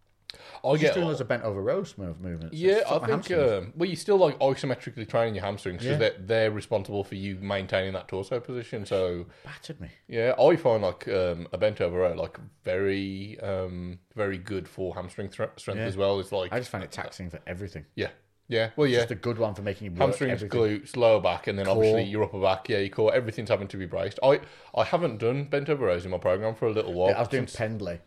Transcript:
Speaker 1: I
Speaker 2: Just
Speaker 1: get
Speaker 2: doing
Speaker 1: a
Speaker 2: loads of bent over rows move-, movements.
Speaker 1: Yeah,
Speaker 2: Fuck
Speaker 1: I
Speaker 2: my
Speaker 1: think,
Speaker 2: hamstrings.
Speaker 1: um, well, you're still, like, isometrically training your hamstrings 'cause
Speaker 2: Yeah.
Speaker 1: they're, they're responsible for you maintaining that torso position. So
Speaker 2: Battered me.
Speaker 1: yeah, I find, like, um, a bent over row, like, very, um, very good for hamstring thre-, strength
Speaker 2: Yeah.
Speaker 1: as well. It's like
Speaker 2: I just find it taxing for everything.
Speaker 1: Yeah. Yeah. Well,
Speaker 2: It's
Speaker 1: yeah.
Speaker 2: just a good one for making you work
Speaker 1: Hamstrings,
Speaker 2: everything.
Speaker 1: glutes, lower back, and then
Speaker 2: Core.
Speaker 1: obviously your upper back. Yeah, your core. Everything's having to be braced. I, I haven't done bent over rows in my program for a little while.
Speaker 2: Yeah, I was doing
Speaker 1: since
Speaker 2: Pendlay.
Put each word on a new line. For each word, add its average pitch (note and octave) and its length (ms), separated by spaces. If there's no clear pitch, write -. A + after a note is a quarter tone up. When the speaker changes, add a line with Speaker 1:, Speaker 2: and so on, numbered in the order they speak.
Speaker 1:
I C3+ 100
Speaker 2:
Just D#3 80
Speaker 1:
get D3+ 140
Speaker 2:
doing E3+ 100
Speaker 1:
a D#3+ 40
Speaker 2:
loads C3 120
of A2 80
bent A#2 140
over G2+ 180
rows D#3+ 360
move-, F2 220
movements. E2+ 380
Speaker 1:
Yeah, F#3+ 220
Speaker 2:
Fuck A3+ 80
Speaker 1:
I - 40
Speaker 2:
my D3 80
Speaker 1:
think, A3 100
Speaker 2:
hamstrings. D3 240
Speaker 1:
um, G2 260
well, F3 100
you're F3 80
still, G3+ 220
like, D#3+ 220
isometrically C3 680
training A#2 280
your F#2 100
hamstrings G2 360
'cause B2+ 100
Speaker 2:
Yeah. D3 60
Speaker 1:
they're, A2 220
they're A2 320
responsible G2+ 540
for G#2+ 100
you G2 220
maintaining F#2+ 560
that F#2 160
torso G2+ 320
position. A#2+ 440
So F2+ 420
Speaker 2:
Battered - 340
me. E2+ 100
Speaker 1:
yeah, A#2 340
I D#3+ 160
find, A2+ 260
like, F2+ 240
um, F2+ 460
a F2 40
bent G#2 220
over F2+ 200
row, F2 140
like, E2 240
very, G2 760
um, F2+ 600
very G2 220
good F#2+ 300
for F2+ 280
hamstring F#2+ 340
thre-, - 280
strength G#2 220
Speaker 2:
Yeah. A2 60
Speaker 1:
as G2+ 100
well. G2 240
It's F#2 140
like F#2 180
Speaker 2:
I A#2 80
just A#2+ 120
find F#2+ 120
it D#2 80
taxing - 380
for D#2+ 180
everything. F2+ 380
Speaker 1:
Yeah. G2+ 140
Yeah. A2+ 280
Well, D3+ 100
Speaker 2:
It's B2+ 80
Speaker 1:
yeah. A#2+ 60
Speaker 2:
just A#2 120
a A2 40
good A2 240
one G#2+ 160
for G2+ 80
making G#2 220
you F#2+ 60
work E2+ 100
Speaker 1:
Hamstrings, C3 320
Speaker 2:
everything. A2+ 160
Speaker 1:
glutes, - 140
lower A2+ 240
back, F2 280
and G2+ 100
then G2 80
Speaker 2:
Core. F#2+ 120
Speaker 1:
obviously A2 260
your G#2 200
upper G2 160
back. F#2+ 300
Yeah, G#2+ 80
your G2 120
core. A2 240
Everything's A2 360
having G2 200
to G2+ 80
be F#2+ 100
braced. F#2 340
I, C3+ 180
I A2 80
haven't E3 340
done B2+ 280
bent C#3+ 220
over C#3 200
rows F2 180
in F#2 60
my F2+ 80
program G#2 340
for A#2+ 140
a A2 40
little G2+ 220
while. F2+ 160
Speaker 2:
Yeah, G2+ 80
I - 40
was A#2 80
doing B2+ 180
Speaker 1:
since - 80
Speaker 2:
Pendlay. G2+ 520